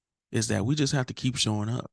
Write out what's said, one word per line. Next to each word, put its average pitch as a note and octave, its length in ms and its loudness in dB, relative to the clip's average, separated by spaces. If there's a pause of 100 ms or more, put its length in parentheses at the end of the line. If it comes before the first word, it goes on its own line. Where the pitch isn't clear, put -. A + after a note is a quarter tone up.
(300)
is A2+ 180 0
that G#2 160 2
we C3+ 120 2
just C#3 160 2
have C3+ 140 0
to - 80 -8
keep B2+ 200 -2
showing G#2+ 340 0
up. A#2+ 240 -4